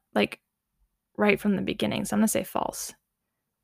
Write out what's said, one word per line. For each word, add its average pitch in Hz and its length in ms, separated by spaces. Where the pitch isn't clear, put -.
like, - 280
right 208 220
from 202 160
the 196 60
beginning, - 440
so 208 100
I'm 202 40
gonna 220 80
say - 160
false. - 500